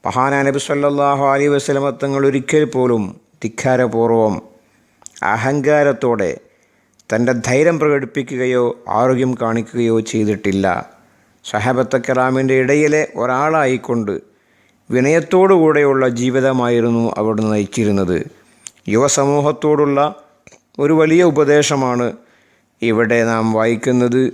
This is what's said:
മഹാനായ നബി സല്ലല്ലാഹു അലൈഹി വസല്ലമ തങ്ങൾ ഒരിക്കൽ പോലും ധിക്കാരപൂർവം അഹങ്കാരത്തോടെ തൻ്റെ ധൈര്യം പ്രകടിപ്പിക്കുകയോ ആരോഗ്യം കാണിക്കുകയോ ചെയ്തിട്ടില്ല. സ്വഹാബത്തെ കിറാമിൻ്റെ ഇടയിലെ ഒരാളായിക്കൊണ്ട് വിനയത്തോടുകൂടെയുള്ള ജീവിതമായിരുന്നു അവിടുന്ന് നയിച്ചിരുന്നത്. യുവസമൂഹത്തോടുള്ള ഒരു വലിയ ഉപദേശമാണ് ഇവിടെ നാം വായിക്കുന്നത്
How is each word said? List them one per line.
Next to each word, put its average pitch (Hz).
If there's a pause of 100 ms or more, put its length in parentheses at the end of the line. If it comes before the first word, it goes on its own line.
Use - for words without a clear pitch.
മഹാനായ 139
നബി 139
സല്ലല്ലാഹു 143
അലൈഹി 139
വസല്ലമ 139
തങ്ങൾ 139
ഒരിക്കൽ 139
പോലും 123 (360)
ധിക്കാരപൂർവം 113 (880)
അഹങ്കാരത്തോടെ 127 (800)
തൻ്റെ 120
ധൈര്യം 151
പ്രകടിപ്പിക്കുകയോ 127 (260)
ആരോഗ്യം 127
കാണിക്കുകയോ 113
ചെയ്തിട്ടില്ല. 104 (800)
സ്വഹാബത്തെ 123
കിറാമിൻ്റെ 131
ഇടയിലെ 147 (140)
ഒരാളായിക്കൊണ്ട് 127 (760)
വിനയത്തോടുകൂടെയുള്ള 151 (100)
ജീവിതമായിരുന്നു 120 (140)
അവിടുന്ന് 107
നയിച്ചിരുന്നത്. 101 (720)
യുവസമൂഹത്തോടുള്ള 143 (800)
ഒരു 143
വലിയ 160
ഉപദേശമാണ് 143 (760)
ഇവിടെ 117
നാം 113
വായിക്കുന്നത് 120 (120)